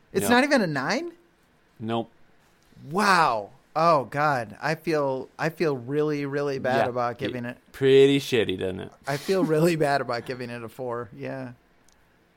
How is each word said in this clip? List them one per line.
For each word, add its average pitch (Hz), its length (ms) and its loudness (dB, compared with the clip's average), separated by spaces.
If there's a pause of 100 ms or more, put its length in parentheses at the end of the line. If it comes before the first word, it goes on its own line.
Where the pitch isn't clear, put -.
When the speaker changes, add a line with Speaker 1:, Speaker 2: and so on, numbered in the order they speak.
(120)
Speaker 1:
It's 196 100 -2
Speaker 2:
Yep. - 80 2
Speaker 1:
not 247 140 4
even 285 180 2
a 185 40 -2
nine? 170 460 -4 (680)
Speaker 2:
Nope. 113 320 -4 (800)
Speaker 1:
Wow. 160 600 2 (240)
Oh, 156 300 4
God. 131 580 -2
I 151 120 -2
feel, 147 540 -2 (100)
I 151 120 -2
feel 160 260 -2
really, 143 480 -2
really 143 340 -4
bad 131 260 0
Speaker 2:
Yeah. - 40 0
Speaker 1:
about 120 320 -2
Speaker 2:
Y-, - 60 -4
Speaker 1:
giving 123 180 -8
it 123 140 -10 (140)
Speaker 2:
pretty 135 460 6
shitty, 101 400 0
doesn't 95 220 -6
it? 95 120 -12 (140)
Speaker 1:
I 143 120 -4
feel 190 260 0
really 160 320 2
bad 143 240 0
about 120 240 -6
giving 123 240 -10
it 120 160 -12
a 110 60 -12
four. 120 440 -8
Yeah. 131 360 -10 (880)